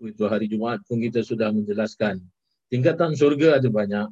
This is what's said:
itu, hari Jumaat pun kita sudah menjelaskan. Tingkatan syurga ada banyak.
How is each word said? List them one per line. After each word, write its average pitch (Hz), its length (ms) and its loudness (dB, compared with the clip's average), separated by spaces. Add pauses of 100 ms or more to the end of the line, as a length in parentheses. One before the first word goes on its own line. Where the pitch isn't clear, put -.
itu, 107 240 -8
hari 110 160 0
Jumaat 110 400 -4
pun 117 160 -2
kita 113 240 -2
sudah 110 240 -2
menjelaskan. 104 720 -2 (480)
Tingkatan 156 480 2
syurga 147 400 4
ada 127 80 2
banyak. 104 460 -2